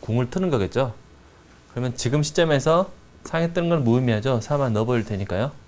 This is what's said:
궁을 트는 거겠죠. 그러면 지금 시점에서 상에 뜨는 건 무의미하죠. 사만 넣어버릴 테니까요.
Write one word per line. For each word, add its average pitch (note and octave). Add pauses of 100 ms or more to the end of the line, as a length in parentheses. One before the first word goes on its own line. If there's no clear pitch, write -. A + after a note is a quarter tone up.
궁을 A#2+
트는 F#3
거겠죠. A#2 (760)
그러면 B2
지금 C#3+
시점에서 D#3+ (340)
상에 E3+
뜨는 E3+
건 E3
무의미하죠. A#2+
사만 C3+
넣어버릴 A2+
테니까요. G2+ (160)